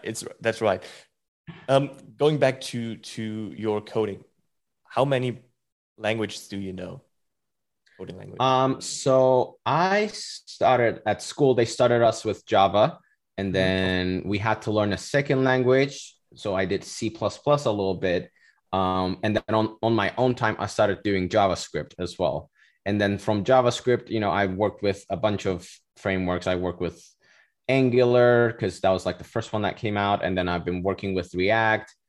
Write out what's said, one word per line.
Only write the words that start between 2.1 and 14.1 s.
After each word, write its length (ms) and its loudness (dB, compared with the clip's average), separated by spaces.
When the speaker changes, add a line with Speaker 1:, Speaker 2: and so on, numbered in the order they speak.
Speaker 1:
going 220 2
back 220 0
to, 240 -6
to 260 -12
your 240 -2
coding, 440 -4
how 200 0
many 360 -2
languages 520 -4
do 100 -8
you 160 -8
know? 260 -12
Coding 220 -14
language. 220 -10
Speaker 2:
Um, 420 2
so 840 2
I 480 0
started 960 0
at 160 -2
school, 320 2
they 100 2
started 380 2
us 220 2
with 220 -4
Java, 520 4
and 100 -2
Speaker 1:
Mm-hmm. 60 -4
Speaker 2:
then 720 0